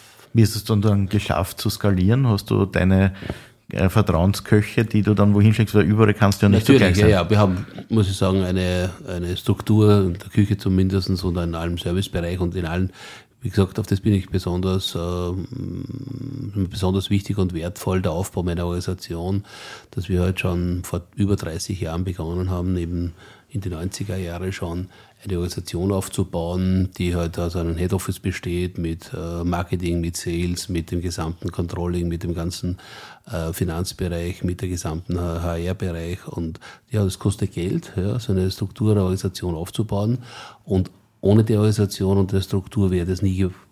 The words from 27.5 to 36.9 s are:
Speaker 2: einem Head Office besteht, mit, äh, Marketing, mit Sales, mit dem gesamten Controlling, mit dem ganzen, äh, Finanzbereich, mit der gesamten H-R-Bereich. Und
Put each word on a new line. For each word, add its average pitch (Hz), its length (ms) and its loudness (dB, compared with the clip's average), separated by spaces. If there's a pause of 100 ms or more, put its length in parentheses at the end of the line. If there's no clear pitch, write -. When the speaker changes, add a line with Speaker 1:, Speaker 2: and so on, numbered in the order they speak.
Speaker 2:
einem 85 200 -2
Head 90 160 -2
Office 92 280 -2
besteht, 90 580 -4
mit, 82 340 -6
äh, 85 300 -6
Marketing, 87 580 -2
mit 85 160 -4
Sales, 87 520 -4
mit 85 240 -4
dem 87 100 -2
gesamten 85 480 -6
Controlling, 87 580 -4
mit 85 140 -4
dem 87 120 -4
ganzen, 90 440 -6 (520)
äh, 82 220 -4
Finanzbereich, 87 920 -4
mit 90 160 -2
der 95 80 -4
gesamten 87 520 -4
H-R-Bereich. 85 1080 -4
Und 82 320 -8 (300)